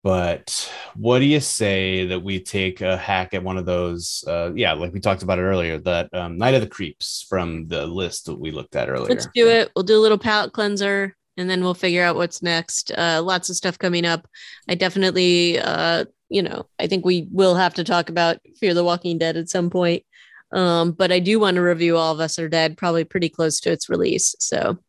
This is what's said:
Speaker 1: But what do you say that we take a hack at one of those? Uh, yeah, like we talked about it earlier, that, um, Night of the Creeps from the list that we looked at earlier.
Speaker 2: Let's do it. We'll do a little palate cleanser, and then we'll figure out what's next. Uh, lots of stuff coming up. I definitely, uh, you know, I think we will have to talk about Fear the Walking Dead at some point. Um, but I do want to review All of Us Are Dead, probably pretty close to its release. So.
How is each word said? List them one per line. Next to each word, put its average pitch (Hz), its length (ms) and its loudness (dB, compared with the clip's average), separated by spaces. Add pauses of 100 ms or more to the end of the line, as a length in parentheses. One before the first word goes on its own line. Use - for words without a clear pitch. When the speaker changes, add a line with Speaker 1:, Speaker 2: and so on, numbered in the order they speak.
Speaker 1:
But 90 640 -2 (260)
what 117 240 4
do 139 60 4
you 147 140 4
say 95 680 0
that 90 140 -4
we 95 200 -4
take 92 400 -4
a 92 160 0
hack 92 360 -2
at 90 100 -4
one 92 140 -4
of 87 80 -6
those? 87 640 -4
Uh, 85 280 -2
yeah, 95 180 2
like 82 180 -4
we 98 80 -8
talked 95 240 0
about 92 140 0
it 90 60 0
earlier, 87 340 0
that, 85 360 -2
um, 87 240 -6
Night 123 180 4
of 117 60 4
the 104 60 -4
Creeps - 640 -10
from 82 380 -4
the 76 180 -4
list 87 400 -6
that 78 100 -8
we 76 160 -10
looked 73 240 -12
at 65 140 -2
earlier. 64 200 -4
Speaker 2:
Let's - 240 -2
do 233 140 6
it. 226 280 4
We'll 190 80 0
do 214 140 6
a 214 40 6
little 214 160 6
palate 214 340 0
cleanser, 202 640 -2 (220)
and 180 120 -4
then 180 140 0
we'll 180 120 0
figure 180 280 0
out 170 120 2
what's 170 260 -4
next. 165 500 -2
Uh, 165 320 0
lots 180 260 -2
of 180 60 -6
stuff 180 220 -4
coming 175 260 0
up. 170 240 -2 (400)
I 185 80 -2
definitely, 180 840 2
uh, 165 460 0 (240)
you 196 120 0
know, - 240 -6 (140)
I 175 80 -2
think 180 180 -2
we 180 240 2
will 185 260 4
have 180 200 2
to 175 80 -4
talk 170 260 0
about 170 300 0 (200)
Fear 185 140 2
the 175 100 2
Walking 175 340 0
Dead 165 200 0
at 170 120 -6
some 175 200 0
point. 175 340 0 (480)
Um, 170 420 2
but 180 180 2
I 180 80 4
do 202 200 2
want 190 160 4
to 180 60 2
review 170 360 4
All 160 160 2
of 151 60 -4
Us 160 200 -4
Are 165 100 -4
Dead, 160 260 0
probably 170 280 0
pretty 165 260 -2
close 160 320 0
to 170 100 0
its - 160 -2
release. 175 520 0
So. - 500 -2